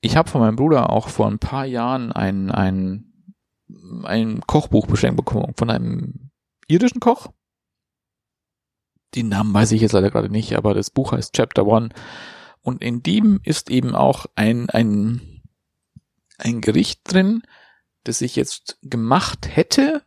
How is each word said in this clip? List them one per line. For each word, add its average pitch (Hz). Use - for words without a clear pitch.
ich -
hab 165
von 139
meinem 110
Bruder 143
auch -
vor -
ein 104
paar 135
Jahren 123
ein, 95
ein, 95
ein 110
Kochbuch -
geschenkt 107
bekommen -
von 117
einem 117
irischen 233
Koch. -
Den 117
Namen 104
weiß 104
ich 110
jetzt 107
leider 98
gerade 104
nicht, 110
aber 104
das 101
Buch 135
heißt -
Chapter 113
One. 113
Und 127
in 120
dem 208
ist -
eben -
auch -
ein, 117
ein, 110
ein 117
Gericht 143
drin, 190
das -
ich 127
jetzt -
gemacht 131
hätte 285